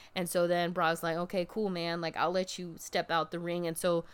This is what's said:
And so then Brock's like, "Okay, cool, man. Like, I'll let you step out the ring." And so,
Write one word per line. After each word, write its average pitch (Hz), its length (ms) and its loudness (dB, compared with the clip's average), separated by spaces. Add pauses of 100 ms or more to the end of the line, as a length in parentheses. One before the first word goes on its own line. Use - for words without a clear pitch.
(160)
And 180 120 0
so 175 200 4
then 175 240 2
Brock's 165 320 2
like, 165 120 0
"Okay, 175 320 0
cool, 214 220 -2
man. 170 300 -2
Like, 160 160 -4
I'll 160 160 2
let 185 260 0
you 175 180 -8
step - 360 -2
out 156 180 2
the 170 80 -4
ring." 175 300 -2
And 165 100 -4
so, 170 360 2